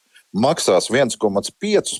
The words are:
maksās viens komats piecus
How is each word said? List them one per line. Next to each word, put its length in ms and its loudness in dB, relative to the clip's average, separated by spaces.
maksās 600 0
viens 260 0
komats 320 -2
piecus 480 -2